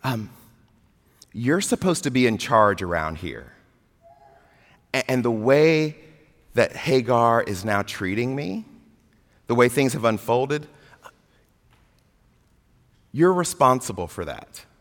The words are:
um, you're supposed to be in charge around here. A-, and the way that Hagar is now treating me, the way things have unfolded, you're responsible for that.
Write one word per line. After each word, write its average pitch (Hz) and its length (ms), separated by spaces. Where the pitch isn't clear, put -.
um, 117 260
you're 135 300
supposed 185 420
to 143 80
be 127 160
in 110 100
charge 104 440
around 82 360
here. 62 360
A-, 131 160
and 127 140
the 120 80
way 151 640
that 117 200
Hagar 117 680
is 92 200
now 101 200
treating 107 520
me, 185 300
the 120 80
way 123 140
things 131 240
have 117 120
unfolded, 127 640
you're 175 220
responsible 127 760
for - 180
that. - 400